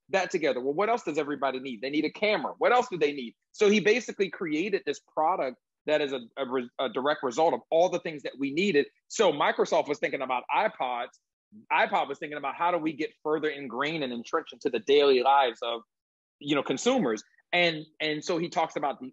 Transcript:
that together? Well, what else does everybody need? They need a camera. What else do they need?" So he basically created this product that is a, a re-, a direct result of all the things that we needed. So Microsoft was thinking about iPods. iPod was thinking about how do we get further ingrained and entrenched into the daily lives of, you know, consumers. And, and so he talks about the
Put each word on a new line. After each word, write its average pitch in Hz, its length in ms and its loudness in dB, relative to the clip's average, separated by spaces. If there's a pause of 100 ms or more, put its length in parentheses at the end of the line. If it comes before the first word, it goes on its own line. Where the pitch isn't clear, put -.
that 143 200 0
together? 143 320 0
Well, 135 120 -2
what 202 160 0
else 226 140 0
does 151 140 -4
everybody 135 420 -2
need? 127 220 -10
They 131 80 -6
need 151 160 0
a 147 60 -2
camera. 196 480 -2
What 190 120 4
else 240 180 4
do 185 80 -6
they 147 160 2
need?" 123 200 -10 (180)
So 208 180 4
he 208 100 6
basically 202 500 0
created 170 560 -4
this 139 140 -4
product 156 580 -2 (280)
that 151 160 2
is 139 120 -2
a, 131 60 -4 (180)
a 139 100 -2
re-, 123 220 -2 (100)
a 131 100 -2
direct 143 340 -2
result 139 300 2
of 117 80 -4 (100)
all 170 180 4
the 170 100 -2
things 156 240 -10
that - 140 -10
we 139 140 -4
needed. 156 340 2 (220)
So 190 240 2
Microsoft 170 560 0
was 143 100 -2
thinking 143 240 -4
about 127 220 -2 (120)
iPods. 131 640 -4 (540)
iPod 160 380 2
was 139 100 -8
thinking 147 180 -8
about 139 180 -6
how 175 140 0
do 180 80 2
we 156 160 -2
get 147 180 -6 (120)
further 151 260 0
ingrained 143 540 -4
and 123 100 -4
entrenched - 400 -6
into 135 160 -4
the - 100 -2
daily 139 440 6
lives 131 400 4
of, 117 180 -4 (580)
you 143 140 -2
know, 139 80 2
consumers. 139 640 0 (300)
And, 165 320 2 (140)
and 151 240 -2
so 175 140 0
he 165 120 -2
talks 160 260 -2
about 147 240 -4
the 127 140 -12